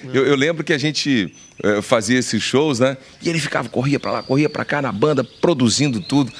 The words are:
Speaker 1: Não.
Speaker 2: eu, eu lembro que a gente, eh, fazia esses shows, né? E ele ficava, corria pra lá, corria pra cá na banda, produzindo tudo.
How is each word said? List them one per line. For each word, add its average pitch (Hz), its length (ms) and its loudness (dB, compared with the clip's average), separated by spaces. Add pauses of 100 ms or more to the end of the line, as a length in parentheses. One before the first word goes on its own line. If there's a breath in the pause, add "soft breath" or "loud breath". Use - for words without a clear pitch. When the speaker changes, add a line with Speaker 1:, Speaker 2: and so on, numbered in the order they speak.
Speaker 1:
Não. 127 100 -10
Speaker 2:
eu, 131 140 2
eu 143 80 4
lembro 156 280 0
que 170 80 -2
a 151 60 2
gente, 131 560 0 (300 loud breath)
eh, 104 180 2
fazia 117 380 2
esses 117 240 -2
shows, 135 360 0
né? 131 160 2 (280 loud breath)
E - 40 -4
ele 165 120 0
ficava, 143 300 -4
corria 135 300 0
pra 101 120 -6
lá, 107 100 -4
corria 143 280 2
pra - 140 -6
cá 147 200 -4
na 123 80 -4
banda, 131 320 0
produzindo 127 760 0
tudo. 135 400 0